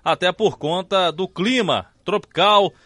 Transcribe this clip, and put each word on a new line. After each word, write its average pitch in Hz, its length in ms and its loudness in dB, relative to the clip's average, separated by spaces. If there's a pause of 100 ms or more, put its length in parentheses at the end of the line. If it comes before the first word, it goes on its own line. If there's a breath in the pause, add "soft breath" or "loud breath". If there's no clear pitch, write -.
até 180 280 0
por 196 280 -2
conta 180 520 -2
do 180 160 -6
clima 185 600 -2 (160)
tropical, 202 680 2 (140)